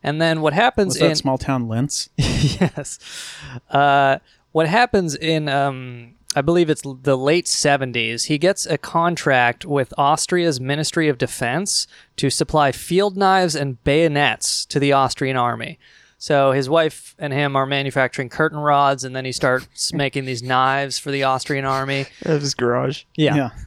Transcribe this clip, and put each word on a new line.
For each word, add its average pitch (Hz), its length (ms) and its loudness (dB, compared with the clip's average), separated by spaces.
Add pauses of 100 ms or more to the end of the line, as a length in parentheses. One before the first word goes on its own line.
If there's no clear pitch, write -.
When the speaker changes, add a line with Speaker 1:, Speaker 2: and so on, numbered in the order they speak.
Speaker 1:
And 156 180 -4
then 165 220 0
what 151 100 2
happens 202 420 2
Speaker 2:
Was - 60 -4
that 165 100 4
Speaker 1:
in 156 60 -2
Speaker 2:
small 131 220 -2
town 127 300 -2
Linz? 120 460 -4
Speaker 1:
<laughs> - 40 -4
Yes. - 800 0 (720)
Uh, 139 480 4 (340)
what 160 160 2
happens 196 480 2
in, 160 320 -2
um, 131 680 -4 (220)
I 143 60 0
believe 170 260 2
it's 151 160 -2
l-, 135 180 -10
the 135 140 2
late 151 320 0
seventies, 123 760 -2
he 151 140 -2
gets 180 280 0
a 156 100 -2
contract 143 880 0
with 143 320 -2
Austria's 151 640 2
Ministry 147 480 0
of 135 80 2
Defense 131 680 -2 (300)
to 139 120 0
supply 143 420 2
field 185 460 0
knives 190 400 2
and 139 260 -6
bayonets 143 840 2
to - 120 -4
the 139 140 2
Austrian 131 460 0
army. 117 400 -4 (400)
So 139 340 4
his 131 160 0
wife 156 500 0
and 143 140 -6
him 139 240 -2
are 135 100 2
manufacturing 139 640 -2
curtain 156 300 -2
rods, 143 460 2
and 127 120 -10
then 131 80 -6
he 127 80 -6
starts - 600 -2
<laughs> 143 120 -2
making 135 220 -4
these 123 160 -6
knives 131 560 0
for 139 120 -8
the 139 140 -2
Austrian 135 400 -2
army. 135 420 -2 (200)
Speaker 3:
Out 165 100 2
of 147 60 0
his 139 120 -4
garage. 127 500 -2 (100)
Speaker 1:
Yeah. 151 220 2
Speaker 2:
Yeah. 131 140 0 (160)